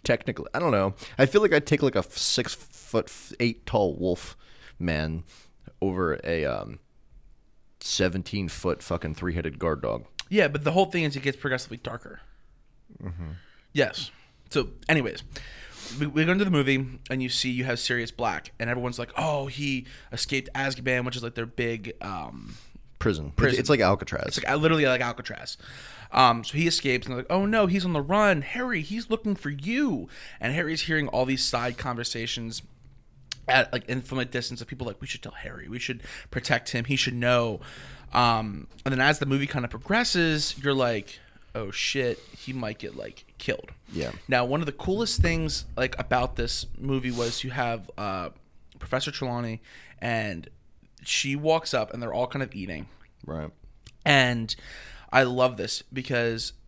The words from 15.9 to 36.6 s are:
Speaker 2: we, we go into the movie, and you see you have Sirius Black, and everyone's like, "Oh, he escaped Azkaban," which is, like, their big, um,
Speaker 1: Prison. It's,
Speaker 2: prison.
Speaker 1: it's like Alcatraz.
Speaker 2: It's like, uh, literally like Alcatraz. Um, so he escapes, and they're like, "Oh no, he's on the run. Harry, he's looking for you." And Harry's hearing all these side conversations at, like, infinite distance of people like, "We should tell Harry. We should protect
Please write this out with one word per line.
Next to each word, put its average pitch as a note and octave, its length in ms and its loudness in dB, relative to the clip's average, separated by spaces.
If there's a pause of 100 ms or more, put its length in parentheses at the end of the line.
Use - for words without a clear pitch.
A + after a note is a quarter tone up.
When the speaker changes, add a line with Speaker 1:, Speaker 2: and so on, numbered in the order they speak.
Speaker 2:
we, D3 80 0
we D3 180 2
go E3+ 80 4
into G3 120 4
the F#3+ 60 2
movie, C3+ 360 4 (240)
and C3 120 -2
you B2+ 60 -2
see B2+ 220 0
you B2 140 -2
have A#2+ 140 0
Sirius A#2+ 320 -2
Black, G2+ 480 -4
and A#2 120 -2
everyone's B2 280 -2
like, A#2+ 180 -6
"Oh, D3 300 0
he C3+ 400 -2 (260)
escaped C3 420 -2
Azkaban," B2+ 500 0
which B2 120 -4
is, A#2+ 60 -6
like, A#2 120 -8
their A#2 120 -4
big, A#2 540 -4
um, C#2 540 -10 (440)
Speaker 1:
Prison. D#2 280 0
It's, D2+ 100 -10
Speaker 2:
prison. C3+ 240 4
Speaker 1:
it's C3+ 80 -2
like C#3+ 120 6
Alcatraz. G2+ 480 4
Speaker 2:
It's - 140 -2
like, - 80 -2
uh, C#3 60 2
literally D#3 300 4
like B2+ 160 4
Alcatraz. - 560 -6 (520)
Um, A#2+ 340 8
so - 120 -6
he E3 100 4
escapes, C3 400 2
and C3+ 80 -6
they're B2 100 -4
like, - 60 -6
"Oh F#3 140 4
no, G#3 220 6
he's F3+ 180 2
on F3+ 80 0
the D3+ 80 2
run. F#3 420 4
Harry, A#3+ 380 -2
he's G#3+ 300 -6
looking A3 240 0
for C#3+ 160 -6
you." E3+ 580 0 (320)
And B2 140 0
Harry's D#3+ 280 0
hearing D#3 260 0
all B2+ 180 2
these C3 180 0
side A#2+ 320 0
conversations A#2 840 -4 (840)
at, B2+ 280 4
like, B2 140 -4
infinite B2+ 420 -4
distance A#2+ 320 -6
of - 60 -12
people B2+ 180 -8
like, - 160 -10
"We C3+ 40 -10
should - 160 -8
tell - 100 -12
Harry. - 360 -12
We A#2 100 -8
should A#2+ 240 -6 (280)
protect - 400 0